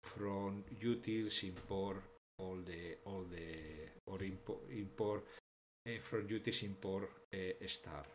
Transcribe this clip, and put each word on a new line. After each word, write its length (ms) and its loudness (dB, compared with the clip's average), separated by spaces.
from 600 0
utils 640 4
import 580 2
all 260 -2
the, 400 -4
all 240 -2
the, 600 -6
or 140 -2
impo-, 500 -2
import, 560 2
uh, 40 -2
from 260 2
utils 340 2
import, 480 0
uh, 320 0
star. 380 -4